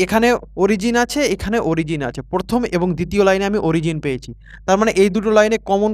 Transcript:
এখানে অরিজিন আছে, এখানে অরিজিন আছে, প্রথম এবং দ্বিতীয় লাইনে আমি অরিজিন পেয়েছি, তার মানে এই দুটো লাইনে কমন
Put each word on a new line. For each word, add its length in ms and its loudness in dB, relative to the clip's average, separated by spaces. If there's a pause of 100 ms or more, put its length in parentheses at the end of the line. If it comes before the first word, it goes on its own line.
এখানে 240 2 (360)
অরিজিন 300 0 (100)
আছে, 160 -4 (140)
এখানে 240 -4 (120)
অরিজিন 380 -2
আছে, 120 -10 (120)
প্রথম 280 -2 (160)
এবং 120 0 (100)
দ্বিতীয় 300 0
লাইনে 220 2
আমি 80 -2 (100)
অরিজিন 360 -2
পেয়েছি, 260 -6 (360)
তার 140 2
মানে 100 2 (120)
এই 140 4
দুটো 220 -2
লাইনে 180 4 (140)
কমন 240 0